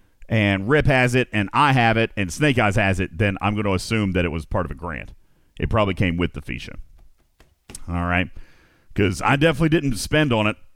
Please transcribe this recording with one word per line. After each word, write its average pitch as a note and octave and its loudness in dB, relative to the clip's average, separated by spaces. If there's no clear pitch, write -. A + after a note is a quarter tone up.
and G2+ 0
Rip D3 4
has B2+ 2
it, B2+ 2
and G2+ -2
I C#3 4
have A#2 4
it, A2+ 0
and F#2+ -4
Snake C3+ 0
Eyes G#2 2
has G2 2
it, F2 -4
then G2+ 0
I'm G#2 0
gonna G#2 0
assume G2+ 0
that F2 0
it E2+ -2
was D#2+ -6
part F#2 -4
of D#2 -10
a C#2+ -8
grant. D2+ -12
It - -2
probably G#2 2
came F2 0
with F2 0
the - -10
Fisha. - -12
All F2 -4
right? F2 0
'Cause F#2 0
I B2+ 4
definitely D#3 2
didn't C#3 0
spend D3+ 0
on G#2+ 2
it, G#2+ 0